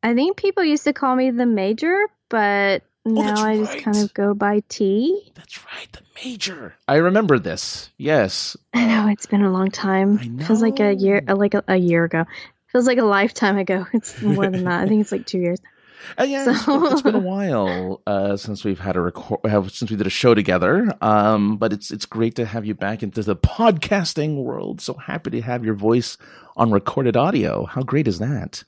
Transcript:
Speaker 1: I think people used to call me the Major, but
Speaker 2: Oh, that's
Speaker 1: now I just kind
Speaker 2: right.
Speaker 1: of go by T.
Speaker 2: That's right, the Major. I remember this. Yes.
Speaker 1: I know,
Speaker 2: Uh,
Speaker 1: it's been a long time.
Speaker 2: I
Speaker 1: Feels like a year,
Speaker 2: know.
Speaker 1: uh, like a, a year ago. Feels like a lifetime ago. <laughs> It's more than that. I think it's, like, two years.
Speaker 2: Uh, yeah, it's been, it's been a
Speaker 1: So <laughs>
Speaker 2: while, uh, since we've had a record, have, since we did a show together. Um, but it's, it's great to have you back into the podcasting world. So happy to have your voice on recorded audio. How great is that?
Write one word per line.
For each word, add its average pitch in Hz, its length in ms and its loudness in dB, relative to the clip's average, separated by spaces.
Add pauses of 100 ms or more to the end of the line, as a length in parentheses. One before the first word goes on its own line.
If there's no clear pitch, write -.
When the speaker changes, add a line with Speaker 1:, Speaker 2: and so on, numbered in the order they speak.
Speaker 1:
I 233 140 0
think 320 200 2
people 392 280 0
used 302 220 0
to 294 80 0
call 262 220 0
me 262 140 2
the 240 160 0
Major, 233 600 0 (240)
but 202 520 2 (240)
Speaker 2:
Oh, 226 80 0
that's 208 260 0
Speaker 1:
now 214 60 2
I 214 120 0
just 214 200 -4
kind 208 200 -2
Speaker 2:
right. 208 80 2
Speaker 1:
of - 100 -8
go 202 180 0
by 208 340 0
T. 233 680 0
Speaker 2:
That's - 280 -20
right, - 280 -16
the - 100 -20 (240)
Major. 185 480 -10 (140)
I 139 80 2
remember 180 420 4
this. - 640 -8
Yes. 127 580 0 (160)
Speaker 1:
I 240 140 2
know, 220 160 2
Speaker 2:
Uh, 208 80 4
Speaker 1:
it's - 160 -4
been 202 160 2
a 190 80 4
long 190 180 2
time. 196 480 2 (240)
Speaker 2:
I - 40 -6
Speaker 1:
Feels 220 180 4
like 226 160 0
a 202 160 4
year, 196 260 2
Speaker 2:
know. 190 120 -2
Speaker 1:
uh, 196 40 0
like 202 160 2
a, 202 140 0
a 185 100 2
year 170 280 4
ago. 165 200 0 (460)
Feels 247 160 2
like 247 100 4
a 247 80 2
lifetime 202 540 2
ago. 185 300 -2
<laughs> - 40 -6
It's - 300 -4
more 196 260 2
than 185 140 -2
that. 180 200 0
I 196 40 0
think 214 140 2
it's, 208 100 -2
like, 196 160 -6
two 196 100 -6
years. 180 220 -2 (580)
Speaker 2:
Uh, 247 60 0
yeah, 269 260 0
it's - 160 0
been, 294 200 2
it's 277 160 2
been 220 140 2
a 214 40 2
Speaker 1:
So 185 60 -2
<laughs> - 20 -4
Speaker 2:
while, 101 800 -2
uh, 101 300 0
since 101 260 -10
we've 98 160 -2
had 92 160 -4
a 90 60 0
record, - 440 -4
have, 101 260 2
since 110 200 -6
we 107 60 -4
did 98 100 0
a - 20 0
show 120 240 4
together. 107 560 2 (120)
Um, 107 560 2
but 104 160 0
it's, - 180 -10
it's 101 140 -10
great 113 300 -2
to 120 100 -2
have 107 200 -8
you 107 80 -4
back 101 300 -6
into 107 180 -6
the 98 140 0
podcasting 165 1080 0
world. - 360 -8
So - 140 -10
happy - 380 -8
to 120 100 -4
have 120 240 -4
your 110 100 0
voice 113 420 2 (380)
on 117 160 2
recorded 117 460 2
audio. 107 480 0
How 127 180 -8
great 131 240 0
is 87 120 -2
that? 110 480 -6